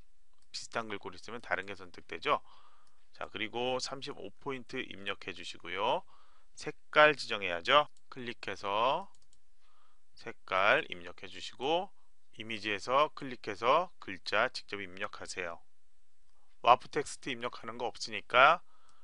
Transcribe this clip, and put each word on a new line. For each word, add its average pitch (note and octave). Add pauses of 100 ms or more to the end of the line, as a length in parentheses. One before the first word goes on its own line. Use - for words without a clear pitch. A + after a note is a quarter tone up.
(520)
비슷한 -
글꼴 G2
있으면 A2
다른 F2+
게 G2
선택되죠. F#2 (720)
자, -
그리고 A#2+
삼십오 C3
포인트 C3
입력해 G2
주시고요. F#2 (520)
색깔 D3+
지정해야죠. A2+ (220)
클릭해서 A#2 (1040)
색깔 G#2+
입력해 F2+
주시고 B2 (460)
이미지에서 A2
클릭해서 B2+
글자 G#2
직접 -
입력하세요. F#2 (1000)
와프 A#2+
텍스트 -
입력하는 A#2+
거 B2
없으니까 A#2 (420)